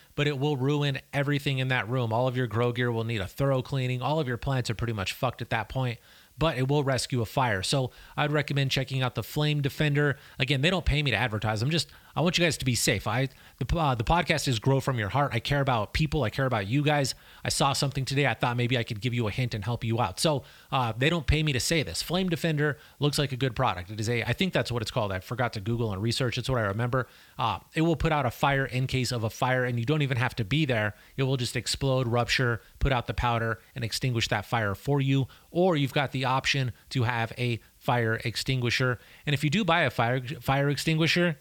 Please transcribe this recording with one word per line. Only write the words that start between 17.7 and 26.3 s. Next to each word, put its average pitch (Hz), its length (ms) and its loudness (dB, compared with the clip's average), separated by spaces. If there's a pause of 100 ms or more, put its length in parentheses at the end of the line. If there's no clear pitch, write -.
something 135 320 -2
today. 139 200 2
I 123 60 4
thought 120 240 0
maybe 120 220 2
I 117 60 -2
could 101 180 -8
give 123 100 -2
you 120 160 0
a - 20 -2
hint 123 220 -2
and 107 100 -4
help 120 220 -4
you 113 160 0
out. 90 180 -2
So, 151 240 0 (300)
uh, 120 240 0
they 131 140 2
don't 170 160 -2
pay 156 160 2
me 156 100 0
to 120 80 0
say 165 220 0
this. 85 180 -6
Flame 185 300 -2
Defender 151 480 0 (220)
looks 143 180 2
like 139 140 -2
a 131 40 -4
good 120 180 0
product. 95 360 -2
It 107 100 -6
is 107 80 -2
a, 120 140 0
I 107 100 0
think 185 220 0
that's 123 180 0
what 120 80 -2
it's 107 100 -6
called. 104 220 -2
I 92 80 -4
forgot 120 340 -4
to 110 60 -6
Google 113 320 -2
and 95 100 -4
research. 117 360 0